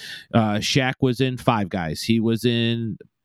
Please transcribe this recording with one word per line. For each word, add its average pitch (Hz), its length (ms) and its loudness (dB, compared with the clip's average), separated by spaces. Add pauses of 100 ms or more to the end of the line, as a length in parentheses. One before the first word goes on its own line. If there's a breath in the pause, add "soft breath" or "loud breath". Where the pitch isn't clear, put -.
(340 loud breath)
Uh, 110 200 4
Shaq 131 460 0
was 127 200 2
in 131 160 0
Five 110 320 0
Guys. 82 340 -4
He 113 160 2
was 113 260 0
in, 117 540 0 (260)